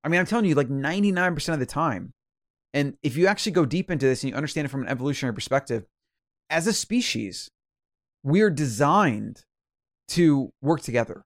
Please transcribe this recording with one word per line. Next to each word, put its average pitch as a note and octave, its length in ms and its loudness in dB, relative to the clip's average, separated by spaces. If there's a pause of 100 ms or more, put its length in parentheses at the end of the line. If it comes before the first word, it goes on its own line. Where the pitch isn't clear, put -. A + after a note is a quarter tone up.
I D3+ 40 -4
mean, F3 100 2
I'm F3+ 80 2
telling G#3+ 200 2
you, D3+ 100 4
like, C#3 120 2
ninety-nine F3+ 640 0
percent D#3+ 220 -4
of C#3+ 60 -4
the B2+ 120 -4
time, C3+ 400 -2 (640)
and C#3+ 300 -2
if B2+ 120 -2
you F#3 120 4
actually G3+ 240 -2
go E3 120 4
deep E3+ 240 -2
into C3+ 180 0
this C3 180 2
and C3 60 -2
you - 60 -8
understand D3 280 -4
it C3+ 60 -6
from C3+ 120 -6
an - 60 -8
evolutionary C3 440 -4
perspective, A#2 540 -2 (640)
as E3 160 0
a A3 60 2
species, - 760 -4 (760)
we D#3 160 4
are G#3+ 100 6
designed C3+ 960 0 (640)
to D3 420 4 (100)
work C#3+ 200 0
together. A#2 460 -4